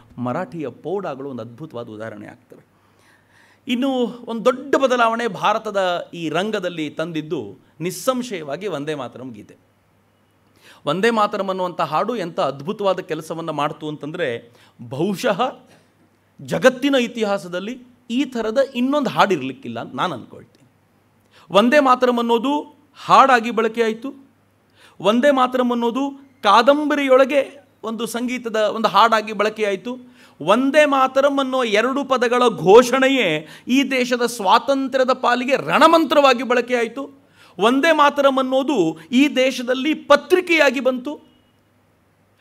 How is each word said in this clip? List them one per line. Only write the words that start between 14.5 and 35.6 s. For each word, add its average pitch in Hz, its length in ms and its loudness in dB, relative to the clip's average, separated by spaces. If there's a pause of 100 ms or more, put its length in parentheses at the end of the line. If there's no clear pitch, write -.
ಬಹುಶಃ 196 720 -2 (800)
ಜಗತ್ತಿನ 247 540 0
ಇತಿಹಾಸದಲ್ಲಿ 202 880 -4 (280)
ಈ 262 140 -2
ಥರದ 220 320 -4 (180)
ಇನ್ನೊಂದು 262 340 0
ಹಾಡಿರ್ಲಿಕ್ಕಿಲ್ಲ 135 720 -2
ಅಂತ 156 160 -14
ನಾನು 156 200 -4
ಅಂದ್ಕೊಳ್ತೀನಿ. - 520 -20 (840)
ವಂದೇ 233 280 4
ಮಾತರಂ 254 380 2
ಅನ್ನೋದು 233 600 -2 (280)
ಹಾಡಾಗಿ 240 460 4
ಬಳಕೆ 226 320 -2
ಆಯಿತು. 220 300 -6 (880)
ವಂದೇ 240 300 4
ಮಾತರಂ 254 400 0
ಅನ್ನೋದು 240 540 -4 (180)
ಕಾದಂಬರಿಯೊಳಗೆ 269 1200 4 (160)
ಒಂದು 226 220 -6
ಸಂಗೀತದ 240 500 -6
ಒಂದು 214 320 0
ಹಾಡಾಗಿ 214 460 2
ಬಳಕೆಯಾಯಿತು. 214 640 -4 (460)
ವಂದೇ 269 420 4
ಮಾತರಂ 277 540 2
ಅನ್ನೋ 262 240 -2
ಎರಡು 240 400 0
ಪದಗಳ 247 440 0
ಘೋಷಣೆಯೇ 226 1000 4 (200)
ಈ 262 160 2
ದೇಶದ 247 420 -2
ಸ್ವಾತಂತ್ರ್ಯದ 247 840 0
ಪಾಲಿಗೆ 254 460 0
ರಣಮಂತ್ರವಾಗಿ 269 880 4